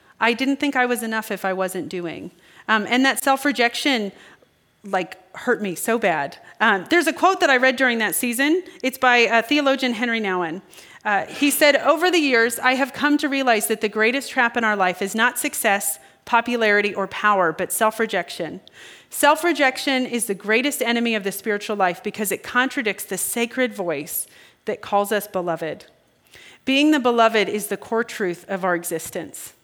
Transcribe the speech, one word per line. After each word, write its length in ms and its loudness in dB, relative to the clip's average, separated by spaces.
I 140 2
didn't 240 0
think 180 -2
I 100 2
was 160 -2
enough 300 -6
if 140 -4
I 80 -2
wasn't 340 -4
doing. 440 -10
Um, 220 2
and 160 2
that 180 0
self-rejection, 880 0
like, 340 -4
hurt 260 -2
me 140 -4
so 220 -2
bad. 400 0
Um, 300 2
there's 180 2
a 60 0
quote 260 2
that 100 4
I 80 4
read 200 2
during 220 2
that 160 0
season. 480 0
It's 140 -2
by, 300 6
uh, 140 4
theologian 520 2
Henry 260 -2
Nouwen. 420 -4
Uh, 220 0
he 240 0
said, 260 6
"Over 340 2
the 80 4
years, 400 2
I 140 4
have 200 -2
come 260 2
to 100 0
realize 380 2
that 140 -2
the 80 -2
greatest 420 0
trap 260 0
in 60 0
our 120 2
life 260 0
is 140 -4
not 240 2
success, 600 -2
popularity, 680 2
or 140 -4
power, 460 2
but 180 -6
self-rejection. 880 -2
Self-rejection 960 2
is 200 -4
the 100 -4
greatest 460 -2
enemy 340 0
of 80 -4
the 80 -2
spiritual 440 -4
life 280 0
because 280 -4
it 120 -6
contradicts 640 -2
the 120 -6
sacred 560 -4
voice 540 -6
that 160 -6
calls 320 -2
us 140 -2
beloved. 580 -6
Being 260 4
the 80 4
beloved 480 4
is 200 -6
the 100 -4
core 260 -4
truth 460 -6
of 160 -4
our 100 2
existence." 800 -8